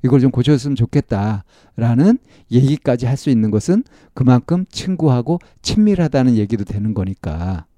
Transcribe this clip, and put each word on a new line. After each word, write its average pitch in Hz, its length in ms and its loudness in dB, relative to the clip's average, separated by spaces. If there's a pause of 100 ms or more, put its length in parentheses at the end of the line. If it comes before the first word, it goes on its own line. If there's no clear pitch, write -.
이걸 135 180 2
좀 127 120 2
고쳐줬으면 135 440 0
좋겠다."라는 117 1400 -2 (340)
얘기까지 127 540 0
할 131 120 -2
수 - 120 -4
있는 110 220 2
것은 170 320 0 (300)
그만큼 131 560 2
친구하고 160 720 -2 (220)
친밀하다는 160 760 2
얘기도 104 280 -2
되는 104 320 -4
거니까 90 720 -6 (100)